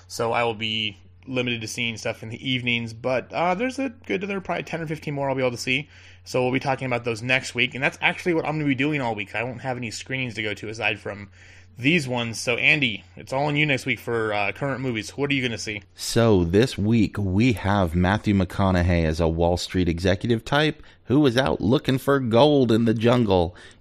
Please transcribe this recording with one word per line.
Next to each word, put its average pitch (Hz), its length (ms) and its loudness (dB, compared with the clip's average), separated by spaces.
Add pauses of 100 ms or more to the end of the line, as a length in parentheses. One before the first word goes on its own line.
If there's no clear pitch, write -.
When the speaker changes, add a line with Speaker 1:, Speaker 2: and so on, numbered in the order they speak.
Speaker 1:
so 117 240 -4
I 120 140 2
will 117 80 0
be 107 440 -6 (300)
limited 123 340 -4
to 107 60 -8
seeing 117 300 -6
stuff 113 260 -8
in 110 60 -12
the 127 200 -8
evenings. 120 440 -2
But, 120 400 -4
uh, 175 220 0
there's 247 220 -6
a 269 120 -4 (160)
good, 196 160 -4
there 196 160 -6
are 185 40 -8
probably 170 220 -6
ten 160 160 -8
or 160 80 -8
fifteen 151 260 -8
more 139 160 -2
I'll 131 60 0
be 135 60 -2
able 127 100 2
to 117 60 -10
see, 131 300 -2 (360)
so 127 200 -2
we'll 127 80 0
be 131 80 0
talking 131 280 -4
about 120 160 -2
those 113 180 -4
next 131 340 -2
week. 123 200 -8
And 131 80 -6
that's 165 180 -2
actually 175 320 0
what 160 120 0
I'm 151 100 -4
gonna 151 100 -2
be 139 100 0
doing 143 240 -2
all 117 160 -2
week. 104 200 -10
I 110 80 -2
won't 120 180 -8
have 127 160 -6
any 117 140 -8
screenings 131 440 -8
to 110 80 -6
go 104 120 -4
to 110 140 -12
aside 110 300 -2
from 101 300 -12 (500)
these 143 280 2
ones. 117 320 -4
So, 120 180 0
Andy, 135 460 0 (120)
it's - 180 -12
all 139 120 0
on 147 100 -2
you 151 100 2
next 135 200 -2
week 123 140 -4
for, 110 340 -2
uh, 101 180 -2
current 131 300 -6
movies. 113 360 -4
What 139 140 -2
are - 20 2
you 135 80 0
gonna 117 160 -4
see? 104 240 -8 (140)
Speaker 2:
So, 113 480 4
this 98 340 4
week, 107 400 2
we 104 360 2
have 95 420 0
Matthew 98 400 2
McConaughey 87 680 2
as 78 140 0
a 82 80 4
Wall 85 300 2
Street 90 320 0
executive 98 560 0
type 147 380 0 (220)
who 131 160 4
was 120 160 4
out 78 240 0
looking 127 360 2
for 139 220 2
gold 127 520 6
in 113 140 4
the 110 80 4
jungle 107 600 4 (260)